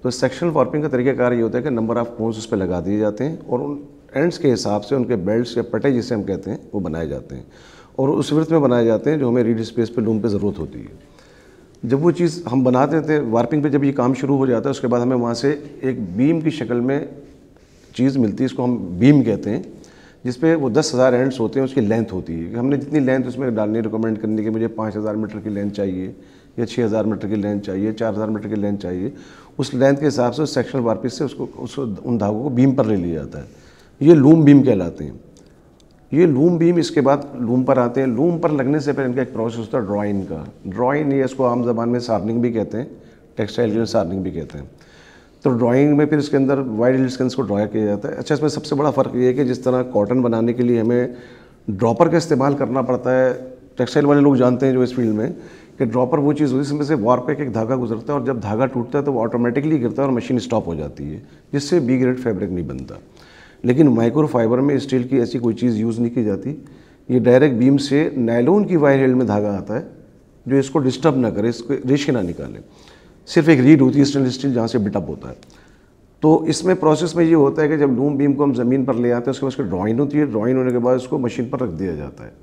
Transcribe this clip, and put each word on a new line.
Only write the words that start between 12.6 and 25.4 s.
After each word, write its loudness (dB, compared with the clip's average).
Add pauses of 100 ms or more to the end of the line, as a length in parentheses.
बना 4
देते 0
हैं 2
warping 0
पे, 0
जब 2
ये 2
काम 0
शुरू 0
हो 2
जाता 0
है 0
उसके -4
बाद 2
हमें 0
वहाँ 0
से 0 (320)
एक -4 (120)
beam 2
की 0
शक्ल -4
में -2 (840)
चीज़ 0
मिलती 0
है, 0
इसको -4
हम 0 (220)
beam 6
कहते -2
हैं, -4 (640)
जिस -6
पे 2
वो -2
दस 0
हज़ार 4
hands 0
होते 0
हैं, 2
उसकी 0
length 0
होती -8
है -8
कि -8
हमने 0
जितनी -2
length 0
उसमें -4
डालनी -2
है, 0
recommend -2
करनी -2
कि -2
मुझे -2
पाँच -6
हज़ार -4
meter -6
की -8